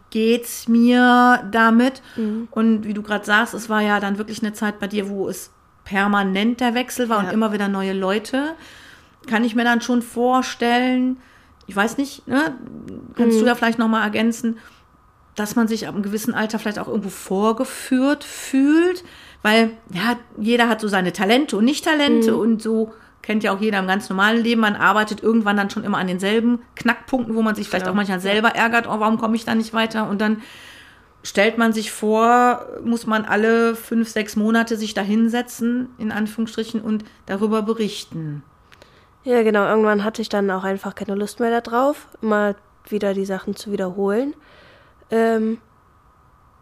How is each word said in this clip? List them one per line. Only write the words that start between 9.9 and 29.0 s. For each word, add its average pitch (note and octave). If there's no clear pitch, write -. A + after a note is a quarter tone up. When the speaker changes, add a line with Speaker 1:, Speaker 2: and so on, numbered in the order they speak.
Speaker 1:
vorstellen, B3+
ich F#3+
weiß A3
nicht, -
ne, C4
kannst A#3
Speaker 2:
Mhm. A3
Speaker 1:
du A3
ja A#3+
vielleicht A#3
noch A3+
mal A3
ergänzen, A3+
dass G#3
man A3+
sich G#3+
ab D3
einem G3+
gewissen G#3+
Alter G#3+
vielleicht G#3+
auch -
irgendwo G3
vorgeführt B3+
fühlt, D#4+
weil, A3
ja, A3
jeder A#3
hat A3
so G#3+
seine F#3
Talente A3
und G#3
Nicht-Talente C#4+
Speaker 2:
Mhm. A#3
Speaker 1:
und A3
so A3
kennt G#3+
ja G3
auch G3
jeder G#3
im F#3
ganz G3
normalen G#3
Leben, A3+
man G#3
arbeitet G#3
irgendwann G#3
dann G3
schon G#3
immer G3
an F3+
denselben A3
Knackpunkten, A#3
wo A3+
man G#3+
sich G#3
vielleicht F#3
Speaker 2:
Genau. F#3
Speaker 1:
auch F#3+
manchmal G3
Speaker 2:
Ja. F3+
Speaker 1:
selber G#3+
ärgert, A#3
„Oh, A3